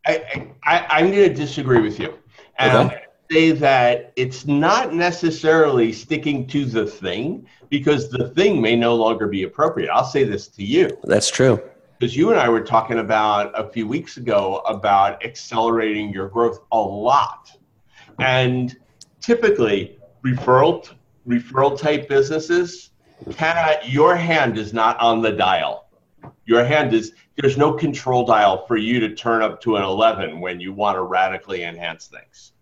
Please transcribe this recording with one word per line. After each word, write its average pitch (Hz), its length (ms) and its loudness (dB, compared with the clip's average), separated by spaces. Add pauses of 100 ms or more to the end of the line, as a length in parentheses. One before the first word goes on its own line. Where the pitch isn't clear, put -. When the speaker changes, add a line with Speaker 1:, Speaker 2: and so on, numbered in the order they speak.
Speaker 1:
I, 156 420 -4 (160)
I, 165 140 2
I, 170 80 -4 (120)
I'm 175 120 4
gonna 196 220 4
disagree 131 480 0
with 104 180 -4
you. 82 160 -8 (440)
And 131 140 4
I'm 127 140 6
Speaker 2:
Okay. 127 100 -4
Speaker 1:
gonna - 60 -18 (280)
say 160 220 4
that 131 640 2
it's 127 300 -6
not 160 480 2
necessarily 160 1000 2
sticking 147 560 -6
to 143 160 -2
the 110 220 -2
thing, 104 600 -8 (240)
because 143 380 0
the 127 220 -4
thing 185 300 2
may 113 160 2
no 117 180 2
longer 110 320 0
be 98 160 -4
appropriate. 92 480 -2
I'll 120 140 2
say 139 200 -2
this 101 240 0
to - 160 -14
you. 143 400 0
Speaker 2:
That's - 260 2
true. 123 300 2 (380)
Speaker 1:
'Cause 120 160 -2
you 170 160 2
and 208 80 4
I 123 120 4
were 113 100 2
talking 113 380 0
about 107 600 0
a 107 120 -6
few 110 180 -8
weeks 151 300 -8
ago 101 480 -2
about 101 580 0
accelerating 113 880 -2
your 95 160 -8
growth 117 320 -2 (100)
a 113 80 0
lot. 107 720 -2 (680)
And 127 580 0 (440)
typically, 208 800 0 (260)
referral, 131 640 2 (380)
referral 131 520 -2
type 151 300 -2
businesses, 156 840 -2 (400)
cannot, 160 600 0
your 156 240 6
hand 156 440 0
is 107 160 -8
not 113 260 0
on 113 220 4
the 110 100 0
dial. 90 540 -2 (580)
Your 117 200 4
hand 135 280 0
is, 110 200 -2 (240)
there's 135 200 0
no 151 160 2
control 127 540 -2
dial 107 400 2
for 117 100 -2
you 113 240 -2
to 110 140 -4
turn 113 280 -2
up 104 200 -4
to 110 140 0
an 98 60 -2
eleven 98 560 0
when 90 220 -8
you 95 140 -12
wanna 98 280 -2
radically 92 600 -4
enhance 85 440 -12
things - 540 -20